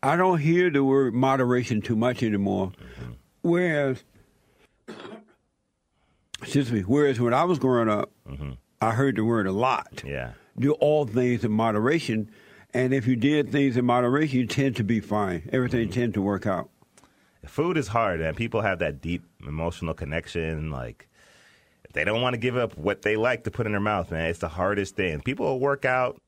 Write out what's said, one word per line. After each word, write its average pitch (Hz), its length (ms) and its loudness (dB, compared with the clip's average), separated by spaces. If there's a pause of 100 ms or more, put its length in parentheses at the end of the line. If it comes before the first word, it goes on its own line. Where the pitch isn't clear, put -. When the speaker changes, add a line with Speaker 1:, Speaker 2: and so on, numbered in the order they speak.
Speaker 1:
I 143 140 2
don't 180 240 4
hear 170 320 4
the 139 120 4
word 135 300 4
moderation 127 680 2
too 117 140 -2
much 120 280 0
anymore. 98 480 0
Speaker 2:
Mm-hmm. - 400 -14 (320)
Speaker 1:
Whereas, 160 600 0 (2500)
excuse 135 300 -2
me, 107 100 0
whereas 131 380 2
when 120 140 2
I 143 100 4
was 175 160 0
growing 120 300 4
up, 104 220 0 (180)
Speaker 2:
Mm-hmm. 69 220 -10 (300)
Speaker 1:
I 110 100 2
heard 131 240 0
the 110 80 0
word 113 240 2
a 95 40 -2
lot. 113 540 -2
Speaker 2:
Yeah. 64 260 -8 (280)
Speaker 1:
Do 139 140 2
all 151 320 2
things 120 400 0
in 107 60 0
moderation. 113 760 0 (440)
And 127 200 0
if 127 140 0
you 131 80 2
did 143 360 0
things 139 260 2
in 123 80 2
moderation, 127 540 2
you 123 80 0
tend 135 280 0
to 120 80 -2
be 107 160 2
fine. 98 540 -2
Everything 117 340 0
Speaker 2:
Mm-hmm. 92 120 -4
Speaker 1:
tend 117 160 0
to 101 60 0
work 98 240 -2
out. 95 240 -2 (760)
Speaker 2:
Food 165 320 -2
is 127 100 -2
hard, 101 320 0
man. 80 160 -2
People 113 260 -2
have 95 180 0
that 73 220 -2
deep 85 220 -4 (240)
emotional 80 460 -4
connection. 80 800 -6
Like, 62 360 -12 (840)
they 76 100 0
don't 110 180 0
wanna 123 160 0
give 123 200 0
up 117 200 -2
what - 260 -2
they 104 120 2
like 117 300 0
to 107 60 -4
put 120 140 -4
in 107 60 -2
their 104 100 -2
mouth, 101 300 0
man. 82 140 -2
It's 82 140 -2
the 82 100 -4
hardest 95 460 -2
thing. 82 260 -2
People - 240 -4
will 135 140 0
work 139 260 0
out. 127 420 0